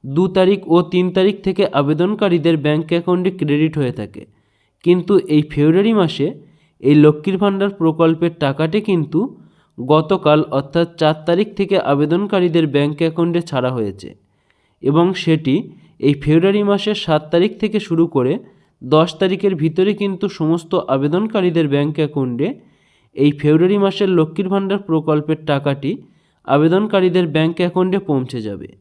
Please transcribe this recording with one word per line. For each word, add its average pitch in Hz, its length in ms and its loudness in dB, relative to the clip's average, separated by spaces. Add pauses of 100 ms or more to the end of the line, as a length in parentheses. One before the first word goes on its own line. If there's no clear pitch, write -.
দু 143 240 0
তারিখ 190 300 2 (100)
ও 165 140 4
তিন 180 280 0
তারিখ 190 320 0
থেকে 190 200 -2 (100)
আবেদনকারীদের 170 840 0
ব্যাংক 151 320 0
অ্যাকাউন্টে 175 420 0
ক্রেডিট 156 460 0
হয়ে 147 200 -2
থাকে। - 260 -12 (640)
কিন্তু 180 300 2 (140)
এই 151 200 4
ফেব্রুয়ারি 170 460 2
মাসে 160 320 0 (560)
এই 147 140 4
লক্ষ্মীর 151 420 4
ভাণ্ডার 196 380 0
প্রকল্পের 165 640 0
টাকাটি 156 420 -2
কিন্তু 175 400 -2 (580)
গতকাল 156 600 2 (140)
অর্থাৎ 147 340 -2 (120)
চার 156 260 0
তারিখ 180 300 0
থেকে 196 220 -2 (100)
আবেদনকারীদের 165 800 0
ব্যাংক 143 320 0
অ্যাকাউন্টে 165 440 -2
ছাড়া 131 280 -4
হয়েছে 104 380 -8 (760)
এবং 160 320 2
সেটি 160 400 0 (460)
এই 143 140 2
ফেব্রুয়ারি 165 480 2
মাসের 202 340 0
সাত 156 340 -2
তারিখ 180 280 2
থেকে 214 220 -2
শুরু 170 260 0
করে 139 260 0 (500)
দশ 156 340 2
তারিখের 190 400 0
ভিতরে 160 380 0
কিন্তু 202 360 -4
সমস্ত 160 420 -2 (160)
আবেদনকারীদের 170 800 0
ব্যাংক 143 280 0
অ্যাকাউন্টে 143 520 -2 (680)
এই 147 160 4
ফেব্রুয়ারি 156 460 2
মাসের 196 320 0
লক্ষ্মীর 170 380 0
ভাণ্ডার 196 340 -2
প্রকল্পের 156 640 -2
টাকাটি 143 440 -2 (560)
আবেদনকারীদের 180 800 2
ব্যাংক 156 300 0
অ্যাকাউন্টে 185 440 0
পৌঁছে 131 400 -4
যাবে। 101 280 -10 (120)